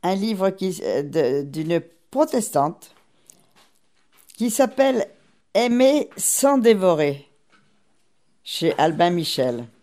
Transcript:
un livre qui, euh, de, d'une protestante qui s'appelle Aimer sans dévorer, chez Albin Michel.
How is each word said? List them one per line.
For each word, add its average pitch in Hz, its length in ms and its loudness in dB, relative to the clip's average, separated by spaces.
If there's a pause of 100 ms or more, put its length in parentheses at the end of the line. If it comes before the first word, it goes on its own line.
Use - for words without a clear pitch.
un 185 140 -2
livre 196 340 -2
qui, 190 320 -6
euh, - 220 -2
de, 143 380 0
d'une 160 380 -4 (300)
protestante 214 840 -2 (1400)
qui 233 140 -2
s'appelle 262 560 0 (480)
Aimer 247 640 2
sans - 420 0
dévorer, 175 720 2 (1120)
chez - 340 -2
Albin 165 340 2
Michel. 127 580 -4 (140)